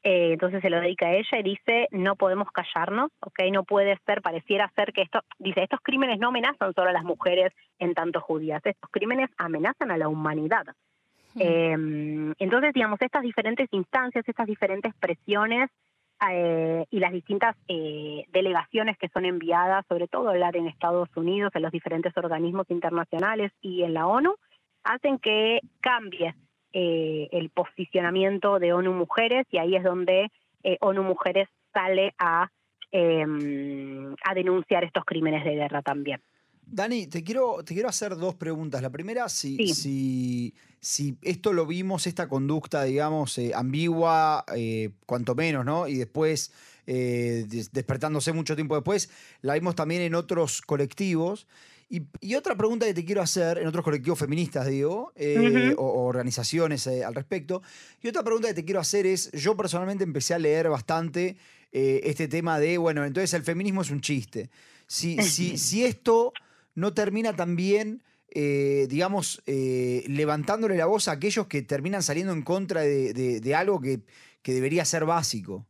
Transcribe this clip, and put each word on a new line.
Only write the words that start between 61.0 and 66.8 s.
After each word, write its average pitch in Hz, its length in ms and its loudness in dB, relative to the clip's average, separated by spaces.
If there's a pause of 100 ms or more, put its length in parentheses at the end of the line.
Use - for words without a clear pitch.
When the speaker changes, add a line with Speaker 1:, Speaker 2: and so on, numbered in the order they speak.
Speaker 3:
eh, 135 320 2
este 151 240 -2
tema 160 320 0
de, 170 180 2
bueno, 160 260 2
entonces 165 300 0
el 165 80 0
feminismo 190 400 -2
es 139 80 -4
un 143 100 -2
chiste. 127 500 -4 (360)
Si, 170 380 -2
si, 175 340 0
Speaker 1:
<laughs> - 0 -
Speaker 3:
si 214 260 0
esto 233 480 4 (440)
no 175 180 0